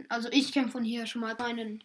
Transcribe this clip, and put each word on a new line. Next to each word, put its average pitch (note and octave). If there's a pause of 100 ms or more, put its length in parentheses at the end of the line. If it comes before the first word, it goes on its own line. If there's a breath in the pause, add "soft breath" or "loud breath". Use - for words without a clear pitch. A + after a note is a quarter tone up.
Also A#3
ich C4+
kenn C4
von A#3+
hier A#3
schon A#3
mal A3
einen, A3+